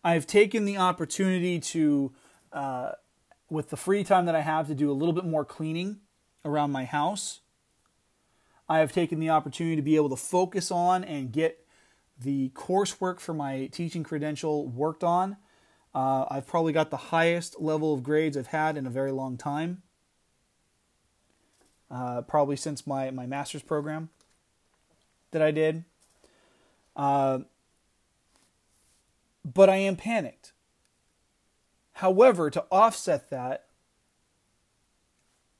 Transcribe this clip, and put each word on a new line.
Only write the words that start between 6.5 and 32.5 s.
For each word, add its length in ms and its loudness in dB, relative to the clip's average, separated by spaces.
my 140 -4
house. 560 -4
I 100 2
have 140 2
taken 260 0
the 100 -2
opportunity 480 0
to 60 0
be 140 4
able 140 4
to 60 -4
focus 540 0
on 340 2
and 280 -8
get 340 -2
the 300 -2
coursework 680 -2
for 160 -8
my 320 -6
teaching 380 -8
credential 640 -4
worked 360 -4
on. 340 0
Uh, 360 0
I've 160 -6
probably 260 0
got 180 2
the 60 -6
highest 640 -2
level 320 0
of 100 -2
grades 340 0
I've 120 -6
had 280 -2
in 100 -6
a 40 -8
very 220 -2
long 240 -6
time. 460 -6
Uh, 320 -8
probably 340 0
since 300 -8
my, 240 -4
my 160 -10
master's 360 -8
program 480 -4
that 100 2
I 80 6
did. 340 0
Uh, 460 2
but 260 8
I 60 4
am 200 0
panicked. 560 -6
However, 580 6